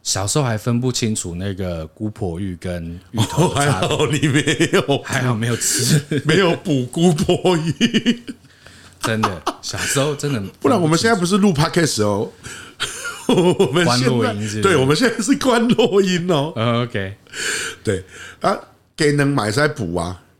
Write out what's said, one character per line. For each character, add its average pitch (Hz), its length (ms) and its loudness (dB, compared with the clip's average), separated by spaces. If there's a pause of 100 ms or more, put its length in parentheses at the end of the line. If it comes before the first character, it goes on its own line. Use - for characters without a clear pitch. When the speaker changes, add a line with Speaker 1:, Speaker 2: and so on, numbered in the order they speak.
Speaker 1:
小 98 180 -2
时 104 140 0
候 143 60 2
还 113 120 0
分 120 240 0
不 127 120 0
清 110 200 -2
楚 90 220 -6
那 95 180 -6
个 90 360 -6
姑 107 200 -8
婆 90 300 -6
芋 95 220 -6
跟 85 340 -8 (160)
芋 113 80 -6 (100)
头 160 240 2
的 143 140 0
差 143 140 2
别。 - 80 0
Speaker 2:
哦， - 20 -2
还 151 80 0
好 147 80 2
你 147 220 0
没 147 440 2
有 143 300 0
Speaker 1:
还 - 220 -2
好 127 100 0
没 113 140 -2
有 117 80 0
吃。 127 440 2 (240)
Speaker 2:
没 156 120 4
有 180 220 4
补 135 280 0
姑 170 260 4
婆 180 440 2
芋。 226 680 0 (760)
Speaker 1:
真 110 200 -2
的， 98 220 -2 (200)
小 - 160 -10
时 - 200 -2
候 143 160 0
真 143 180 -4
的 120 60 -2
分 98 80 -6
不 - 60 -14
清 - 0 -
楚。 - 80 -20
Speaker 2:
不 - 80 0
然 226 120 2
我 165 60 2
们 160 100 4
现 226 160 2
在 214 60 2
不 175 80 0
是 196 120 2
录 196 140 4
Podcast 156 520 2
哦， 104 260 0 (480)
<laughs> - 480 -8
我 180 460 2
们 170 120 2
现 123 180 2
在， 127 40 2
Speaker 1:
关 - 0 -
落 - 260 0
音 104 100 -6
是 110 40 -4
不 104 80 -6
是？ 107 80 -4
Speaker 2:
对， 190 140 4
我 131 80 2
们 139 100 2
现 226 180 2
在 - 80 -6
是 240 180 2
关 240 320 2
落 202 300 4
音 180 300 0
哦。 156 240 0
Speaker 1:
呃， 117 300 0
OK。 101 320 -6 (680)
Speaker 2:
对， 95 220 -2 (360)
啊， 190 160 0 (380)
给 147 160 2
能 143 160 2
买 123 240 0
再 143 160 2
补 101 300 -4
啊 87 260 -4 (180)